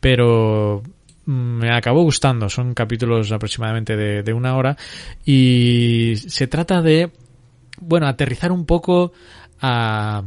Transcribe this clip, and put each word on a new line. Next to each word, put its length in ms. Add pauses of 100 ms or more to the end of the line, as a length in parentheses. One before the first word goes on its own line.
pero, 800 (420)
mm, 60
me 420
acabó 300
gustando. 460
Son 240
capítulos 580
aproximadamente 640
de, 280
de 100
una 240
hora 180 (500)
y 920
se 300
trata 340
de, 300 (680)
bueno, 280
aterrizar 440
un 140
poco 480 (480)
a 640